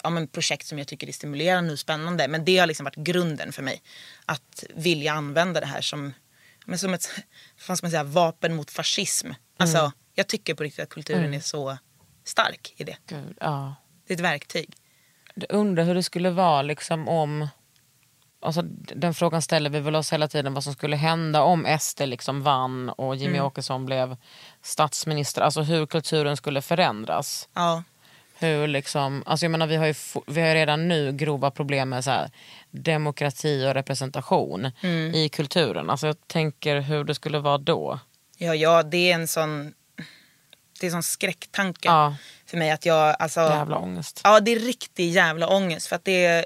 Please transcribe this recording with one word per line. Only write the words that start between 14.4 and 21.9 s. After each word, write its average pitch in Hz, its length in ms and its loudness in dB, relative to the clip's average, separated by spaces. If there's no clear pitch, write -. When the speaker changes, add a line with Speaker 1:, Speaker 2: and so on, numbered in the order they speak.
Speaker 2:
Jag - 180 -10
undrar 196 320 2
hur 175 100 2
det 180 80 0
skulle 180 280 -2
vara 170 320 4
liksom 151 460 -4
om, 151 400 0
alltså, 165 200 -2
d-, - 340 -10
den 170 180 0
frågan 165 280 0
ställer 151 280 0
vi 147 100 -2
väl 151 160 0
oss 156 160 -2
hela 151 160 2
tiden, 139 260 -2
vad 139 100 -4
som 143 100 -6
skulle 151 220 -4
hända 160 460 2
om 160 240 4
S 151 280 0